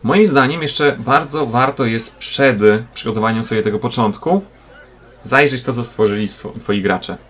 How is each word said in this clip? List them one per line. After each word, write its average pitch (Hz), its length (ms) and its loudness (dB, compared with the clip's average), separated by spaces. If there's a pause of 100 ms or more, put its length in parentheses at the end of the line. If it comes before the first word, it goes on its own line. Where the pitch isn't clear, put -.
moim 185 240 4
zdaniem 143 360 2
jeszcze 143 360 0
bardzo 143 480 -2
warto 127 380 0
jest 113 340 -2
przed 131 400 2 (360)
przygotowaniem 113 480 -2
sobie 110 200 0
tego 104 160 -2
początku 123 640 -2 (800)
zajrzeć 135 400 2
to, 131 100 -4
co 120 120 -2
stworzyli 107 440 0
swo-, - 320 -6
twoi 101 220 -2
gracze. 92 340 -2 (140)